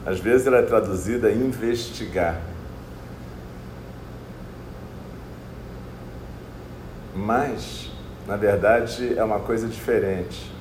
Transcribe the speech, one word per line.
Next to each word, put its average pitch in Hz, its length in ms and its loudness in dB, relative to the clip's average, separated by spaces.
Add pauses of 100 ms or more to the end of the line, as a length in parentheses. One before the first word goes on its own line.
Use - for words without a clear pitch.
Às 90 160 0
vezes 127 280 6
ela 127 100 8
é 117 60 10
traduzida 104 680 4
investigar. 107 1080 0 (4000)
Mas, 107 760 0 (360)
na 98 80 -2
verdade, 110 800 4
é 110 80 4
uma 107 160 2
coisa 113 280 0
diferente. 98 920 0